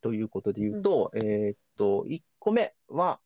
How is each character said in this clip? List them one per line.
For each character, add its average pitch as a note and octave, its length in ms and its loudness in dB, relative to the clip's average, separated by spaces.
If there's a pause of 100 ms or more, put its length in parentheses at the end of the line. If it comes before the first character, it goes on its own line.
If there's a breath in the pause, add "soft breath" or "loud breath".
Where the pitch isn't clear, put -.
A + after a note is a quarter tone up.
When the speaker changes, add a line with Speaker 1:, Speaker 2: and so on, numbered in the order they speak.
Speaker 1:
と A2+ 120 -2
い G#2+ 80 -2
う A2 80 -4
こ - 120 -6
と G2+ 120 -2
で G2+ 80 -4
言 G#2+ 180 -2
う - 20 -6
と、 F3 320 2
Speaker 2:
う - 40 -4
ん。 A2 80 0
Speaker 1:
え G#2 260 0
ー G#3 40 -8
っ - 20 -20 (200)
と、 G2+ 300 2
一 E3 160 -8 (160)
個 G#3+ 120 0
目 A3+ 220 0 (140)
は E3 380 -2